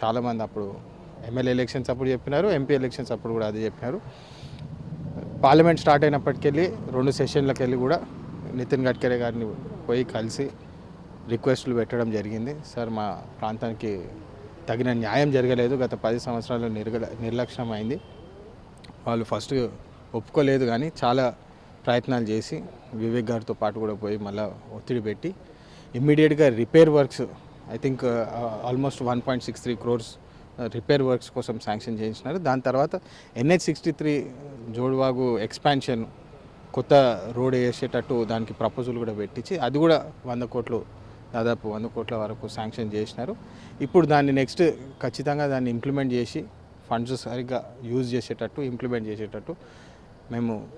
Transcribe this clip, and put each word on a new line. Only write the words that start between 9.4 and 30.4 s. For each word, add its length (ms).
పోయి 160
కలిసి 460
రిక్వెస్ట్లు 460
పెట్టడం 360
జరిగింది. 440
"సార్, 240
మా 320
ప్రాంతానికి 640
తగిన 240
న్యాయం 380
జరగలేదు, 440
గత 200
పది 240
సంవత్సరాలు 480
నిర్గల-, 540
నిర్లక్ష్యం 500
అయింది." 300
వాళ్ళు 180
ఫస్ట్ 440
ఒప్పుకోలేదు, 500
కానీ 260
చాలా 300
ప్రయత్నాలు 380
చేసి 400
వివేక్ 380
గారితో 220
పాటు 260
కూడా 140
పోయి 240
మళ్ళా 360
ఒత్తిడి 280
పెట్టి 340
ఇమ్మీడియట్గా 520
రిపేర్ 420
వర్క్స్, 320
I 20
think, 200
uh, 280
almost 320
వన్ 240
పాయింట్ 180
సిక్స్ 180
త్రీ 120
క్రోర్స్, 400